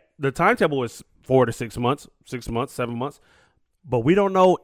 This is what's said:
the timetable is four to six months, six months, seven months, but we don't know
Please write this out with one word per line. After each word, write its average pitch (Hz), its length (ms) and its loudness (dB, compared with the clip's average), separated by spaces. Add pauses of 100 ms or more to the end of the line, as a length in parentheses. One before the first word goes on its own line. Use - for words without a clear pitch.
(200)
the 139 120 -2
timetable 170 520 0
is - 200 -12 (200)
four 131 240 4
to 151 40 -4
six 120 280 -10
months, 127 280 -2 (180)
six 127 220 -12
months, 120 260 -6
seven 120 220 -8
months, 135 240 -10 (640)
but 123 180 -2
we 147 120 4
don't 196 200 2
know 185 300 4